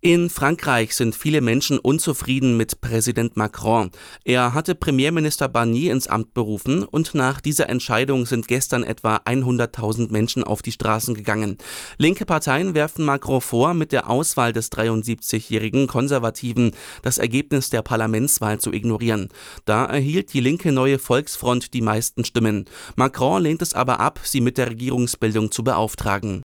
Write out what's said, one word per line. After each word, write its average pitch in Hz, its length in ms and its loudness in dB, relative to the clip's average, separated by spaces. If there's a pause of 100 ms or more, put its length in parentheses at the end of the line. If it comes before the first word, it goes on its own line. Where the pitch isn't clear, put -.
In 175 300 4
Frankreich 139 640 0
sind 113 220 0
viele 151 240 2
Menschen 127 400 2
unzufrieden 131 760 2
mit 113 240 0
Präsident 113 560 0
Macron. 107 540 0 (320)
Er 123 320 2
hatte 160 220 0
Premierminister 151 720 0
Barnier 120 420 2
ins 127 160 0
Amt - 280 -4
berufen 120 500 -2
und 160 320 -2
nach 131 240 0
dieser 147 280 0
Entscheidung 127 560 0
sind 117 220 -2
gestern 127 380 0
etwa 110 400 -2
einhunderttausend 117 880 0
Menschen 110 320 0
auf - 180 -2
die - 80 -6
Straßen 110 440 -2
gegangen. 104 440 -2 (380)
Linke 175 300 2
Parteien 156 500 0
werfen 156 280 0
Macron 135 360 0
vor, 135 340 2
mit 156 160 0
der - 180 0
Auswahl 120 440 0
des 113 180 -4
dreiundsiebzigjährigen 113 1160 -2
Konservativen 120 880 0 (260)
das 127 160 0
Ergebnis 131 520 0
der 113 120 0
Parlamentswahl 110 760 0
zu - 120 -4
ignorieren. 110 580 0 (340)
Da 107 200 2
erhielt 143 480 -2
die 143 60 0
linke 151 320 2
Neue 131 300 4
Volksfront 123 720 0
die 123 80 0
meisten 110 420 -2
Stimmen. 107 420 0 (280)
Macron 139 480 2
lehnt 160 200 0
es - 120 -4
aber 127 240 0
ab, 139 240 0
sie 131 200 0
mit 123 160 2
der 120 120 0
Regierungsbildung 117 800 0
zu 113 140 -4
beauftragen. 101 840 -2